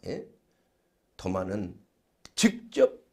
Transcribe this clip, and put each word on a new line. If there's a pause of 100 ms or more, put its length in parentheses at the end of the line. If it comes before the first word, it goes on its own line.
예? (920)
도마는 (600)
직접 (140)